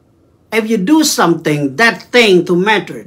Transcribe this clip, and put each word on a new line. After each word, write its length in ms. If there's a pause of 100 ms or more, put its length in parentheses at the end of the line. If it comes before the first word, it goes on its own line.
(500)
if 200
you 80 (160)
do 100
something, 720
that 200 (160)
thing 320
to 120
matter, 500